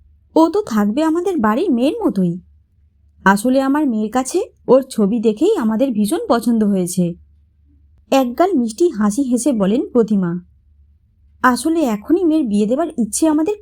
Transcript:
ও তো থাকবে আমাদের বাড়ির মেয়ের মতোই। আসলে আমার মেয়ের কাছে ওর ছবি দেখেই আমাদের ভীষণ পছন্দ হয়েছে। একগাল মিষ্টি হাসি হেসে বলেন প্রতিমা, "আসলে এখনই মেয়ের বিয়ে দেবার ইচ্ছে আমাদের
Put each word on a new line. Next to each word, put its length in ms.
ও 140
তো 120
থাকবে 420
আমাদের 340
বাড়ির 340
মেয়ের 220
মতোই। 340
আসলে 360
আমার 260
মেয়ের 240
কাছে 300
ওর 160
ছবি 360
দেখেই 380
আমাদের 340
ভীষণ 360
পছন্দ 360
হয়েছে। 500
একগাল 420
মিষ্টি 360
হাসি 320
হেসে 320
বলেন 340
প্রতিমা, 520
"আসলে 400
এখনই 420
মেয়ের 220
বিয়ে 200
দেবার 220
ইচ্ছে 400
আমাদের 340